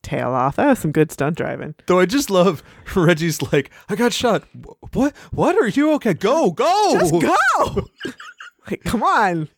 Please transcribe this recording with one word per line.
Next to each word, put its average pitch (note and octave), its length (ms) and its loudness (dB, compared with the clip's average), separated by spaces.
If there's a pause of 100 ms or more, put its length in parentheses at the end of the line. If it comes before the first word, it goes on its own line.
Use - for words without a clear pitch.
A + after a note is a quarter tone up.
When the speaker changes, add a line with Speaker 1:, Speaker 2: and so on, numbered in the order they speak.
Speaker 1:
tail B2+ 280 -4
off. C3 260 -2
That C#4+ 120 2
was C4+ 120 2
some D3+ 140 -4
good D#3 180 0
stunt D3+ 240 -4
driving. C3+ 400 -8 (120)
Speaker 2:
Though F3+ 120 4
I F#3 60 4
just B3+ 240 -2
love F3+ 340 2 (160)
<laughs> - 160 -14
Reggie's E3 460 2 (100)
like, C#3+ 200 0 (180)
"I G3+ 60 -4
got A#3 180 0
shot." G3+ 300 0 (100)
"Wh-, - 420 -18
what? C#4 220 0 (140)
What? D#4+ 260 0
Are C4+ 100 2
you D4 280 2
okay? A3 180 0
Go, B3 380 2
go." E4+ 460 2
Speaker 1:
Just E3+ 220 2
go. - 720 0
<laughs> - 220 -12 (580)
Like, - 120 -8
come A#3 200 -2
on. G3+ 540 0